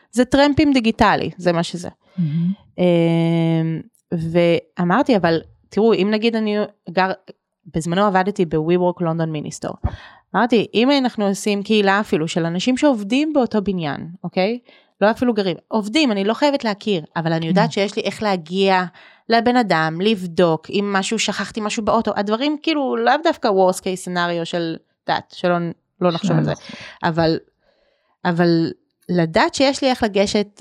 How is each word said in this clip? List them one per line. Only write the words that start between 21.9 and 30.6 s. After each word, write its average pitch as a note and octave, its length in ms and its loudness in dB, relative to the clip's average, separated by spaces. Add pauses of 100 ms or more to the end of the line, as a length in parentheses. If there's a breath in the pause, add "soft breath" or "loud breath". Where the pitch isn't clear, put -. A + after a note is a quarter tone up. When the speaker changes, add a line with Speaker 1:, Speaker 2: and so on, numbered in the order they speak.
Speaker 1:
הדברים A3+ 460 -2
כאילו, C#4 340 -2
לאו A#3 180 2 (100)
דווקא D4+ 240 0
worst F#3+ 300 4
case F#3 300 -8
scenario F3 360 -2
של, E3 320 -6
את - 320 -18
יודעת, - 280 -4
שלא, F3 200 0 (440)
לא F3+ 120 2
נחשוב E3 240 -2
על D#3 80 0
זה. D3 60 -2
Speaker 2:
שלא - 120 -6
נחשוב. - 140 -18 (260 loud breath)
Speaker 1:
אבל, E3 360 0 (840)
אבל E3+ 480 2 (360)
לדעת F3+ 460 0
שיש C4+ 280 0
לי C4 80 2
איך B3 120 -2
לגשת G#3 580 0